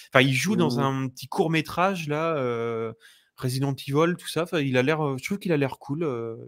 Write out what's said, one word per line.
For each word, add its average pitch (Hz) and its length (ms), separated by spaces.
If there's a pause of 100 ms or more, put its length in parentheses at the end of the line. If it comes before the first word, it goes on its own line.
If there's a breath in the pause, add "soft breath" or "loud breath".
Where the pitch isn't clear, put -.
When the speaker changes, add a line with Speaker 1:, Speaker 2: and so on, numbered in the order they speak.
(120 loud breath)
Speaker 1:
enfin, 131 120
il 135 100
joue 160 220
dans 147 200
Speaker 2:
Mmh. 139 40
Speaker 1:
un 135 280
petit 127 200
court-métrage, 165 800
là, 160 300
euh, 117 540 (440 soft breath)
Resident 135 380
Evil, 156 440
tout - 100
ça. 160 160
Enfin, 175 160
il 131 180
a 123 40
l'air, 151 240
euh, 135 120
je - 60
trouve 202 140
qu'il 185 140
a 151 60
l'air 135 200
cool, 143 240
euh, 117 320 (140)